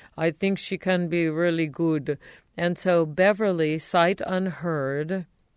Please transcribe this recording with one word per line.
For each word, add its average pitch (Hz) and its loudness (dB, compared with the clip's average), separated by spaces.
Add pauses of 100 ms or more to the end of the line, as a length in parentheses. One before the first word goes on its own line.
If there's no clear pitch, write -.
(160)
"I 160 0
think 196 -2
she - -6
can 180 0
be 170 0
really 165 0
good." 151 -2 (380)
And 175 -2
so 175 2
Beverly, 175 2
sight 175 2
unheard, 165 -4 (300)